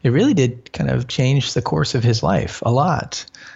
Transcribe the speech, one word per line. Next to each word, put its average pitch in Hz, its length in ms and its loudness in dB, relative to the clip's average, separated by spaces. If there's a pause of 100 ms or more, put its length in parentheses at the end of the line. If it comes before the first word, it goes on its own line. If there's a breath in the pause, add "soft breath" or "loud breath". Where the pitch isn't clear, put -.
it 123 60 4
really 214 240 4
did 127 400 0
kind 139 160 -2
of 127 180 -2
change 131 460 0
the - 80 0
course - 320 -2
of 117 100 0
his 113 200 2
life 85 420 -2
a 117 60 2
lot. 147 540 -2 (300 loud breath)